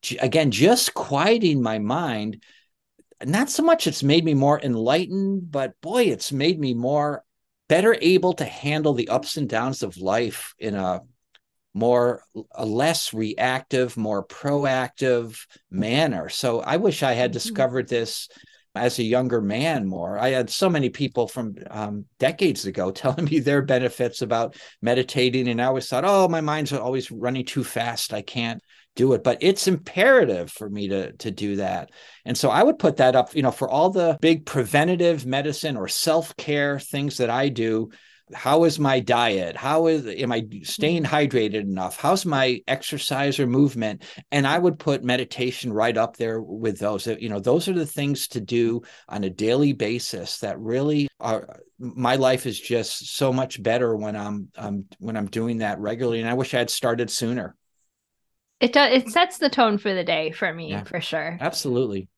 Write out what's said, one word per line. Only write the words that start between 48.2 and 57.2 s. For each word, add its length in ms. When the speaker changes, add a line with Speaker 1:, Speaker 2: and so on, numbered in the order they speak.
Speaker 1:
to 100
do 440
on 160
a 40
daily 440
basis 640
that 220
really 480
are, 400
my 380
life 300
is 120
just 600
so 160
much 280
better 360
when 180
I'm, 400
um, 300
when 180
I'm 100
doing 300
that 240
regularly. 400
And 80
I 60
wish 180
I 60
had 100
started 400
sooner. 480